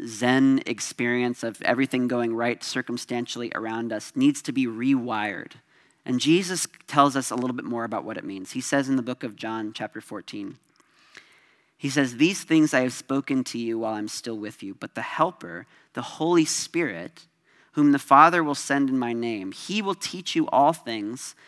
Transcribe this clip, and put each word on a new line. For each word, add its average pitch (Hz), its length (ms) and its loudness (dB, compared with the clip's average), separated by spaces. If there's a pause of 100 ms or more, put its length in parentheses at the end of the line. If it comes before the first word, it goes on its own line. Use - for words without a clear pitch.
Zen 127 600 4
experience 120 760 -2
of 113 200 -6
everything 127 440 2
going 120 280 0
right 117 280 -2
circumstantially 120 920 -6
around 113 380 -6
us 107 220 -8
needs 139 280 2
to 139 100 -6
be 127 140 0
rewired. 113 880 -2 (520)
And 123 160 0
Jesus 175 460 2 (200)
tells 143 300 4
us 131 140 -2
a 110 40 -4
little 123 220 -2
bit - 80 -8
more 117 200 -4
about 110 200 -4
what 107 120 -8
it - 80 -10
means. 95 280 -10
He 131 80 -4
says 139 280 0
in 135 80 2
the 127 60 0
book 123 220 -8
of 107 120 -10
John, 110 380 -6
chapter 110 260 -8
fourteen, 104 580 -12 (1160)
he 143 140 -4
says, 131 260 2
"These 170 260 4
things 156 300 4
I 135 80 4
have 127 140 0
spoken 135 500 -2
to - 140 -8
you 113 220 -2
while 110 140 -2
I'm 107 140 -6
still 113 300 -8
with 104 240 -10
you, 98 120 -10
but - 200 -14
the - 80 -6
Helper, 107 640 -4 (260)
the - 80 -8
Holy 160 460 2
Spirit, - 800 -4 (460)
whom 147 200 6
the 139 60 4
Father 160 440 8
will 147 120 0
send 139 340 0
in 131 100 0
my 120 140 -2
name, 113 400 -4
he 202 300 -4
will 196 120 -2
teach - 400 -8
you 160 140 2
all 143 240 4
things 113 600 -8 (140)